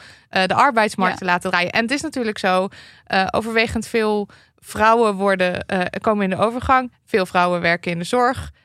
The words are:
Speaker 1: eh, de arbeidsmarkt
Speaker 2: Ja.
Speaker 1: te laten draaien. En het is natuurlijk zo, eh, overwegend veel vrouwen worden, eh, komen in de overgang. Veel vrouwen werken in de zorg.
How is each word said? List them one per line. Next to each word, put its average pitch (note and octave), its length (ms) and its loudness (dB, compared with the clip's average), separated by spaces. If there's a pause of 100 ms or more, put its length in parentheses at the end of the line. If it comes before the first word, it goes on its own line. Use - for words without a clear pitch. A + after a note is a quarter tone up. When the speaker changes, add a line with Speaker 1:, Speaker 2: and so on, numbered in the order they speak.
(280)
Speaker 1:
eh, F#3+ 180 0
de G3 80 0
arbeidsmarkt A3 580 2
Speaker 2:
Ja. - 60 -8
Speaker 1:
te F#3+ 60 -10
laten F3+ 260 -2
draaien. F3+ 200 0
En A3+ 120 0
het A#3 80 -2
is C#4 120 -2
natuurlijk A#3+ 360 -6
zo, F#3 300 0 (360)
eh, F#3+ 260 0
overwegend A3+ 560 -2
veel G#3+ 420 -2 (300)
vrouwen A3 560 2
worden, F#3 520 0
eh, F#3 140 -2 (200)
komen G#3 240 0
in F#3 60 0
de F#3 140 -4
overgang. B3+ 480 0 (140)
Veel F#3 200 0
vrouwen F3+ 340 0
werken E3+ 320 -2
in E3+ 60 -6
de F3 60 -6
zorg. B3 460 -2 (140)